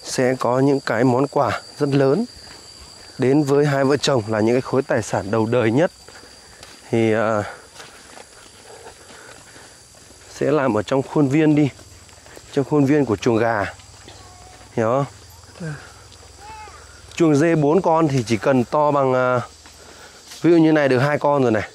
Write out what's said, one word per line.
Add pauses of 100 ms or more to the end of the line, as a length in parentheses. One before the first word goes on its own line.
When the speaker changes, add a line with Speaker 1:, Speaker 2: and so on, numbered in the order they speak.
Speaker 1:
sẽ
có
những
cái
món
quà (180)
rất
lớn (920)
đến
với
hai
vợ
chồng,
là
những
cái
khối
tài
sản
đầu
đời
nhất. (1000)
Thì,
ờ, (3000)
sẽ
làm
ở
trong
khuôn
viên
đi, (840)
trong
khuôn
viên
của
chuồng
gà, (1000)
hiểu
không? (540)
Speaker 2:
Vâng. (1400)
Speaker 1:
Chuồng
dê
bốn
con
thì
chỉ
cần
to
bằng,
ờ, (1000)
ví
dụ
như
này
được
hai
con
rồi
này.